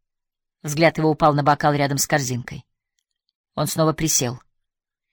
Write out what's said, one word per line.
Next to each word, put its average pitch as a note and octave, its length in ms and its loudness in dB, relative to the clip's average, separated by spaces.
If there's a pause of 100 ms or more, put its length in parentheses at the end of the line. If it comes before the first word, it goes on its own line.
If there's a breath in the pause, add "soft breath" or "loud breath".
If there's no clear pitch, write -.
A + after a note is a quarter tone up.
(640)
Взгляд D3+ 340 2
его D#3 140 2
упал D3+ 240 2
на C#3+ 80 0
бокал D3 320 2
рядом C#3+ 240 0
с - 80 -2
корзинкой. B2+ 580 -4 (880)
Он D3 140 -4
снова D#3 260 0
присел. C3 480 -2 (720)